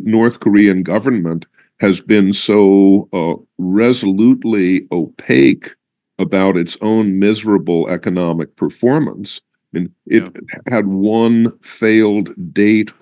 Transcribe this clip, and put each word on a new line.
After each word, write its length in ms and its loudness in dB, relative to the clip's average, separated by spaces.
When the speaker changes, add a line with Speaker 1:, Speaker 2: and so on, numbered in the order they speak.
Speaker 1:
North 360 0
Korean 420 2
government 640 -4
has 200 0
been 320 2
so, 800 4
uh, 220 -4
resolutely 1300 0
opaque 840 0
about 380 0
its 240 -4
own 380 0
miserable 680 0
economic 680 -4
performance. 840 -4
I 60 -4
mean, 140 -8
it 160 0
Speaker 2:
Yeah. 440 -16
Speaker 1:
had 200 -2
one 720 0
failed 760 0
date 360 2